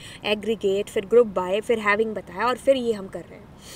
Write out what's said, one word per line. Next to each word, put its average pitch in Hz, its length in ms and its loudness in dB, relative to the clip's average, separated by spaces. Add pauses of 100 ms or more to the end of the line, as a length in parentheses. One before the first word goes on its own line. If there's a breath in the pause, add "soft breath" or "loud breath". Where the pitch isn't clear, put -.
(240 loud breath)
aggregate, 208 640 0
फिर 190 180 -4
group 233 200 6
buy, 185 340 -2
फिर 220 200 0
having 208 340 2
बताया 190 320 -6
और 247 100 0
फिर 269 200 4
ये 233 160 -2
हम 196 160 -6
कर 175 160 -12
रहे - 140 -20
हैं, - 100 -20 (280 loud breath)